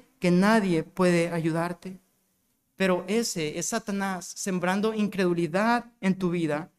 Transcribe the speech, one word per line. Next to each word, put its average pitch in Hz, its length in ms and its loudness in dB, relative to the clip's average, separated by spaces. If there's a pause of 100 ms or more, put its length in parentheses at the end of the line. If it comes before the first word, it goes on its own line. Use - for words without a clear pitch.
(200)
que 175 120 2
nadie 190 520 4
puede 175 460 2
ayudarte. 170 680 -4 (760)
Pero 185 320 2
ese 185 520 -2
es 170 80 -4
Satanás 196 580 -4
sembrando 190 680 -2
incredulidad 190 920 0 (160)
en 190 160 0
tu 185 120 -2
vida. 160 500 -2